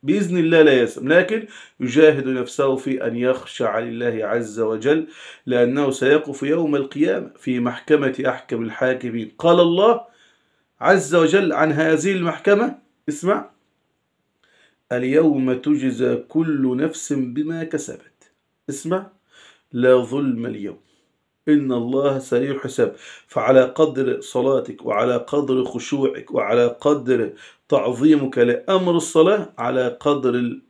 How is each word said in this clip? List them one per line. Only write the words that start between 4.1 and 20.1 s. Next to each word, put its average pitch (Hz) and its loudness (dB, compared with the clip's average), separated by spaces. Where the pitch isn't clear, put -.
عز 107 -4
وجل، 117 0
لأنه 127 0
سيقف 139 0
يوم 151 0
القيامة 147 -2
في 123 -4
محكمة 131 0
أحكم 127 -6
الحاكمين. 120 -4
قال 170 4
الله 185 4
عز 156 2
وجل 170 4
عن 156 2
هذه 160 2
المحكمة، 196 0
اسمع: 170 -4
"اليوم 131 2
تجزى 127 0
كل 135 -2
نفس 151 -4
بما 147 -4
كسبت". - -10
اسمع: 185 -6
"لا 127 6
ظلم 123 -2